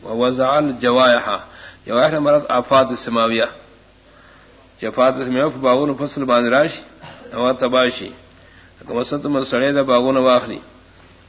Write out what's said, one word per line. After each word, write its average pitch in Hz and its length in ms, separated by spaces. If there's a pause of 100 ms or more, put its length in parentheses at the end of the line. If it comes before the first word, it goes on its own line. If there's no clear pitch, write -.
و 98 40
وزع 127 440
الجوائح۔ 123 840 (500)
جوائح 127 240
نه 156 80
مراد 147 300
آفات 127 380 (180)
سماویه۔ 113 400 (1300)
چې 113 60
آفات 127 280 (120)
سماویه 127 240
په 127 100
باغونو 135 340
فصل 139 300
باندې 120 260
راشي، 147 320 (520)
او 123 200
تباه 127 360
شي۔ 98 200 (720)
لکه - 120
مثلاً 131 280
ته 143 80
مسړې 135 460
د 143 40
باغونو 131 440
واخلي، 120 360 (680)